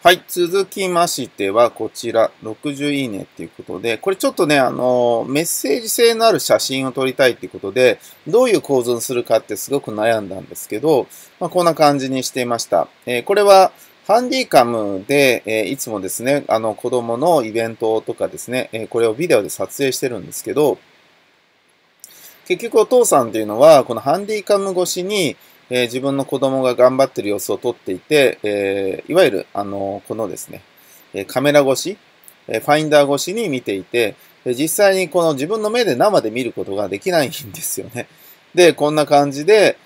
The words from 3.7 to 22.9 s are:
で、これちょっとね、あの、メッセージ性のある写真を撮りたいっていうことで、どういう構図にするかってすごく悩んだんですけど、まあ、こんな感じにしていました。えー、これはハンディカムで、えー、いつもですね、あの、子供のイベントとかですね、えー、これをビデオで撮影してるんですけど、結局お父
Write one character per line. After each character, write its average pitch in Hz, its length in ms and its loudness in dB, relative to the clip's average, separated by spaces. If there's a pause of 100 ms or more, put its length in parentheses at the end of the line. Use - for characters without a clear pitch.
で、 113 180 -4
こ - 120 -4
れ 190 60 -2
ち 285 100 -4
ょ 269 60 0
っ - 20 -16
と 175 140 0
ね、 147 100 4
あ 127 100 2
の、 123 600 0
メ 143 140 -2
ッ - 20 -2
セ 262 340 -4
ー - 20 -6
ジ 226 80 -12
性 233 260 2
の 226 120 2
あ 226 60 6
る 156 80 0
写 - 180 2
真 135 300 -4
を 127 40 -8
撮 131 140 -2
り 127 80 -4
た 135 140 4
い 113 60 0
っ - 20 -14
て - 100 -14
い - 20 -10
う - 40 -16
こ 92 80 -14
と 98 100 -6
で、 120 300 2 (260)
ど 214 180 4
う 247 60 2
い 196 60 2
う 143 40 2
構 131 220 0
図 120 120 -4
に 117 60 -6
す 131 140 -8
る 120 80 -2
か 117 160 2
っ - 60 -2
て 104 100 -8
す - 160 -10
ご 139 100 -2
く 120 120 -12
悩 110 260 0
ん 101 100 -8
だ 92 120 -12
ん 87 60 -18
で - 100 -18
す - 120 -16
け 107 120 -6
ど、 139 260 2 (320)
ま 180 80 -6
あ、 160 40 -6
こ 180 120 0
ん 175 40 4
な 160 100 2
感 143 240 4
じ 131 100 -6
に 131 140 -4
し - 60 -8
て 135 100 -6
い 123 60 -2
ま 120 120 -4
し - 60 -8
た。 - 240 0 (180)
え 120 140 -2
ー、 - 20 -12
こ 202 120 -2
れ 208 80 2
は 190 280 8 (340)
ハ 220 160 2
ン 254 80 -6
デ 262 160 -2
ィ - 40 -14
カ 135 160 6
ム 104 420 -4
で、 135 400 2
え 110 160 -2
ー、 - 40 0
い 123 100 -6
つ - 120 -10
も 107 120 -6
で 92 80 -8
す 113 160 -10
ね、 139 240 0
あ 110 100 0
の、 113 160 -2
子 120 160 -6
供 117 260 -2
の 151 280 2
イ 110 80 -8
ベ 113 160 -2
ン 113 80 -10
ト 110 240 0
と 117 140 -10
か 98 120 -6
で 92 120 -10
す - 120 -14
ね、 127 220 -6
え 113 140 -8
ー、 - 20 -16
こ 117 100 -4
れ 117 80 2
を 110 80 0
ビ 160 140 -6
デ 147 80 4
オ 104 80 2
で - 60 -8
撮 - 220 -8
影 135 200 -2
し - 80 -8
て 135 80 -4
る 120 100 -8
ん 90 80 -14
で - 60 -18
す - 100 -14
け - 100 -8
ど、 131 260 0 (1700)
結 185 160 -4
局 226 160 0
お 208 60 2
父 247 180 4